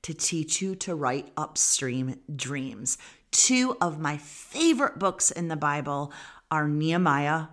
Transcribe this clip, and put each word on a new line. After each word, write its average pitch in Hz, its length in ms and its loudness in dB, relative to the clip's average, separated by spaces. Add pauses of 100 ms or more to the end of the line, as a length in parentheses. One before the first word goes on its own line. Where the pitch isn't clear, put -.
to 160 100 -10
teach 156 480 -2
you 190 140 -4
to 190 200 -6
write 143 440 -4
upstream 131 840 -2 (160)
dreams. 131 640 -6 (320)
Two 254 500 4
of 156 180 0
my 147 200 -2
favorite - 800 0
books 185 320 2
in 170 180 -4
the 160 80 -2
Bible 143 560 -2 (380)
are 151 180 2
Nehemiah, 156 840 2